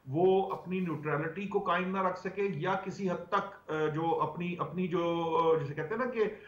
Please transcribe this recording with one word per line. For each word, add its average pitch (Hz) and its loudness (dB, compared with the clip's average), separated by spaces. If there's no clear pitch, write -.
वो 185 4
अपनी 185 -4
neutrality 160 -2
को 196 0
कायम 180 0
ना 190 0
रख 185 0
सके 190 -2
या 185 0
किसी 190 -4
हद 175 0
तक, - -4
अ, 156 0
जो 165 2
अपनी, 165 0
अपनी 165 -2
जो, 170 0
अ, 160 4
जिसे 143 -4
कहते 156 -4
हैं 247 0
ना 240 -2
कि, 226 2
अ, - 0